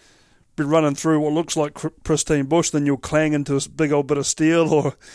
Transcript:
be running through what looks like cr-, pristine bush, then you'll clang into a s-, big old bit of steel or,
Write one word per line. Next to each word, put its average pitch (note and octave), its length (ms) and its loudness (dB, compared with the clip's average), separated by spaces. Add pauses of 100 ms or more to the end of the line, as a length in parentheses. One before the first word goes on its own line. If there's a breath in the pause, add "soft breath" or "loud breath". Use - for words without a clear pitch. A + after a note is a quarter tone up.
(540 soft breath)
be - 80 -2
running D3+ 320 2
through D#3 240 0
what D3+ 140 0
looks E3 240 -4
like D3 180 -2
cr-, - 140 -8 (160)
pristine D3 420 0
bush, D#3+ 240 0
then D3 160 -2
you'll C#3+ 100 2
clang D#3 360 0
into C#3+ 220 -2
a - 20 2
s-, C#3 100 -4
big D3 240 -2
old C#3+ 160 2
bit D3 100 0
of C#3+ 80 -2
steel D#3+ 480 2
or, C#3+ 220 2 (200 loud breath)